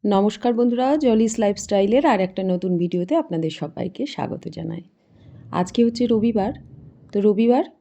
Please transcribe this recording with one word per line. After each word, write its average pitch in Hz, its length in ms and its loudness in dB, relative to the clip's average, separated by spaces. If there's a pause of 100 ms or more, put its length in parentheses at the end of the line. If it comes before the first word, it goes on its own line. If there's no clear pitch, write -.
নমস্কার 208 460 0
বন্ধুরা, 247 440 2
জলিস 226 420 2
লাইফস্টাইলের 202 680 0
আর 233 160 4
একটা 185 220 -4
নতুন 180 340 0
ভিডিওতে 180 380 -2
আপনাদের 170 340 -2
সবাইকে 175 560 -8
স্বাগত - 420 -8
জানাই। 165 340 -10 (720)
আজকে 185 340 0
হচ্ছে 233 220 0
রবিবার, 226 460 0 (580)
তো 202 100 -2
রবিবার 226 420 4 (180)